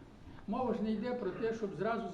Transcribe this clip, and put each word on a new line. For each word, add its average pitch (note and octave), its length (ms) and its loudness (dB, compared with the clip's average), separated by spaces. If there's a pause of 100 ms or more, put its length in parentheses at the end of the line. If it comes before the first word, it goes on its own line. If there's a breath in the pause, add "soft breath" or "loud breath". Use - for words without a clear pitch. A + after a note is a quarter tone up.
(480 loud breath)
Мова A#3 260 2
ж G3 80 2
не A3 100 2
йде A3+ 220 2
про G3+ 180 0
те, A3+ 220 2
щоб G3 220 -2
зразу G3+ 280 2 (100)